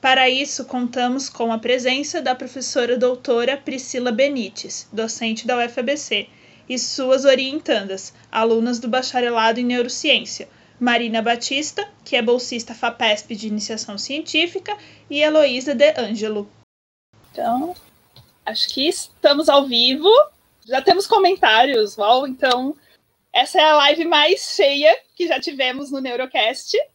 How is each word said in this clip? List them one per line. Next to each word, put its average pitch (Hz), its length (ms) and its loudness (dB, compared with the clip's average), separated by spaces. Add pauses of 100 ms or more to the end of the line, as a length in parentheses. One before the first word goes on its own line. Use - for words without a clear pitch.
Para 262 300 2
isso, 269 340 -6
contamos 247 640 -4
com 226 240 -4
a 226 60 -4
presença 254 640 -2
da 254 120 0
professora 247 640 -4
doutora 247 640 0
Priscila 254 520 -6
Benites, 240 800 -2
docente 220 560 -6
da 247 120 0
U - 20 0
F 240 180 -4
A 262 40 -4
B 269 120 0
C, 214 320 -4 (400)
e 254 120 -6
suas 262 480 0
orientandas, 262 880 0 (180)
alunas 226 460 0
do 240 100 -8
bacharelado 240 720 0
em 247 40 -2
neurociência, 247 840 -2 (300)
Marina 233 420 0
Batista, 269 680 -4 (160)
que - 140 -4
é 240 60 2
bolsista 240 520 -2
fapesp 226 640 -4
de 220 100 -10
iniciação 208 520 -8
científica, 330 760 -4 (360)
e 285 100 -4
Heloísa 294 540 2
De 285 240 6
Angelo. 214 520 -6 (800)
Então, 277 460 -4 (680)
acho - 240 -4
que 269 180 -2
estamos 302 640 0
ao 285 160 4
vivo. 262 420 0 (580)
Já 254 140 -2
temos 339 260 2
comentários, 262 920 4
uau, 240 280 4
então 262 480 -2 (600)
essa 269 260 2
é 302 40 6
a 311 120 6
live 302 300 4
mais 330 340 2 (160)
cheia 285 400 4 (180)
que 349 140 -4
já 294 100 0
tivemos 269 520 -6
no 277 100 -6
Neurocast. 262 720 -4 (200)